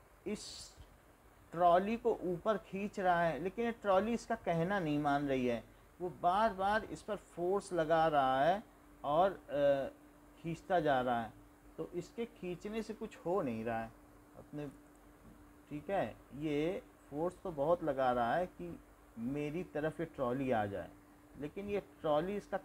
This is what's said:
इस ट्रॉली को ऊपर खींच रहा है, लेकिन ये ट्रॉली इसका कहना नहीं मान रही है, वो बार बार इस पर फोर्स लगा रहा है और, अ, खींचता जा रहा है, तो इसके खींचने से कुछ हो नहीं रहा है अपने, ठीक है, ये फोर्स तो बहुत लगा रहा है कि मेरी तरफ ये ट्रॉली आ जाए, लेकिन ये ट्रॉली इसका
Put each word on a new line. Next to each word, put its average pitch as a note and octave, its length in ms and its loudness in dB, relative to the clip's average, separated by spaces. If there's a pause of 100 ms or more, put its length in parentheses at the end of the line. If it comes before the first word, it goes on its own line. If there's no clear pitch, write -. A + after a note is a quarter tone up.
(260)
इस G#3 160 -6 (1080)
ट्रॉली F3+ 440 6
को A3+ 180 2 (100)
ऊपर F#3 360 0
खींच G3 400 -6
रहा F3 220 4
है, D#3+ 160 2
लेकिन F#3+ 260 -4
ये A#3 80 -2
ट्रॉली G#3 420 2
इसका - 220 -4
कहना F3 440 0
नहीं D3+ 180 0
मान C#3+ 300 2
रही C3 180 2
है, A#2 160 0 (380)
वो F3+ 100 -6 (120)
बार G3 320 2
बार G3+ 300 0
इस - 180 -10
पर - 140 -6
फोर्स F#3 560 -4
लगा D#3+ 360 4
रहा C3+ 360 4
है F#3+ 180 2 (420)
और, D#3+ 260 4
अ, - 1120 -2
खींचता E3+ 380 0
जा C#3+ 200 4
रहा B2 220 0
है, A2 100 -10 (460)
तो D#3+ 160 -10
इसके F3 320 -8
खींचने G#3 560 -8
से G#3+ 120 -10
कुछ G#3+ 220 -10 (100)
हो F#3 160 0
नहीं A2+ 220 -4
रहा A2+ 160 -2
है A2+ 100 -8 (480)
अपने, D3 280 -10 (1040)
ठीक D3 200 -10
है, F3+ 160 0 (300)
ये D#3 460 -2 (280)
फोर्स E3 320 -4
तो F#3+ 100 -8
बहुत D#3+ 320 0
लगा C3 280 2
रहा A#2+ 220 2
है F3+ 140 0
कि - 300 -12 (400)
मेरी D3 460 -4
तरफ D3+ 360 -4
ये D#3+ 60 -4
ट्रॉली C3 440 -2
आ A2 160 2
जाए, F#2 240 -6 (500)
लेकिन G3 280 -8
ये G3+ 120 -2 (200)
ट्रॉली D#3+ 360 0
इसका G3 280 -6